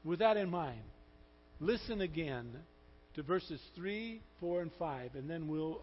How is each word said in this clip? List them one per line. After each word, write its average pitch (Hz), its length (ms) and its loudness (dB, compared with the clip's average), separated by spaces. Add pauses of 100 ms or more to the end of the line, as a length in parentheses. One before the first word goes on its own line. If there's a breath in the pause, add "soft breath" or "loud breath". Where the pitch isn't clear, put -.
With 170 140 2
that 214 180 10
in 190 120 2
mind, 147 320 0 (800)
listen 220 400 2
again 151 500 -2 (680)
to 156 60 -4
verses 165 380 0 (160)
three, 214 460 -4 (180)
four, 175 220 2
and 165 180 -2
five, 131 360 -2
and 139 140 -4
then 165 180 -2
we'll 156 360 0